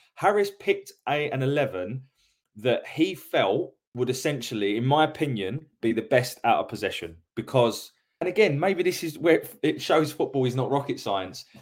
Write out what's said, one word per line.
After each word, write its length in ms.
Harris 440
picked 340
a, 220
an 100
eleven 640
that 320
he 260
felt 600
would 140
essentially, 640
in 100
my 180
opinion, 600
be 120
the 100
best 420
out 140
of 100
possession. 480
Because, 560
and 80
again, 320
maybe 240
this 200
is 160
where 240
it 180
shows 320
football 340
is 100
not 160
rocket 280
science. 460